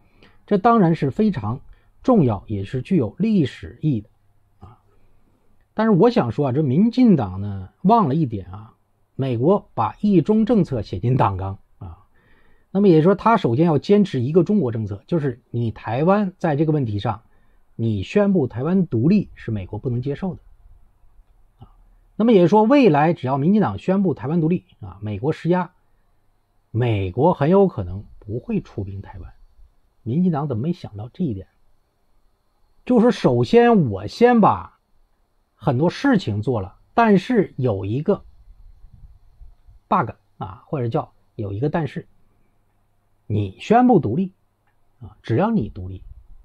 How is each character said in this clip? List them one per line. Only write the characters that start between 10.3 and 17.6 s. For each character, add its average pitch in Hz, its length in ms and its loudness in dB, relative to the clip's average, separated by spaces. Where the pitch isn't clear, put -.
政 208 200 2
策 117 180 -6
写 - 160 -8
进 123 180 0
党 104 220 0
纲 98 200 -8
啊， 87 260 -18
那 196 120 -2
么 208 60 6
也 165 80 6
就 156 40 6
是 147 40 4
说， 190 100 4
他 220 240 2
首 120 180 0
先 160 80 2
要 156 140 2
坚 202 260 2
持 131 160 -4
一 127 120 -4
个 170 120 4
中 208 160 0
国 123 100 -2
政 110 160 -6
策， 98 200 -10
就 170 120 -2
是 139 220 -6
你 117 200 -4
台 120 340 -6
湾 196 320 0
在 156 200 -2
这 156 100 0
个 156 60 0
问 147 120 0
题 104 140 -4
上， 107 240 -6